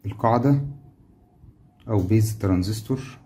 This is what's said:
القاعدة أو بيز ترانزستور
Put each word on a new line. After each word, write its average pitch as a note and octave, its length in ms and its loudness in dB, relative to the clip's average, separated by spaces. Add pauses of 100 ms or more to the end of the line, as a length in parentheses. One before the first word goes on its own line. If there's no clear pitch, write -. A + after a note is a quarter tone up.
القاعدة A#2+ 560 2 (1300)
أو G#2+ 80 0
بيز G#2+ 400 2
ترانزستور G2+ 640 -2 (240)